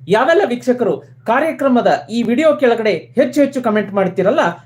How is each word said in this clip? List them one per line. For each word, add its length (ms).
ಯಾವೆಲ್ಲ 380
ವೀಕ್ಷಕರು 520
ಕಾರ್ಯಕ್ರಮದ 840
ಈ 120
ವಿಡಿಯೋ 320
ಕೆಳಗಡೆ 600
ಹೆಚ್ಚು 260
ಹೆಚ್ಚು 200
ಕಾಮೆಂಟ್ 320
ಮಾಡ್ತೀರಲ್ಲ, 480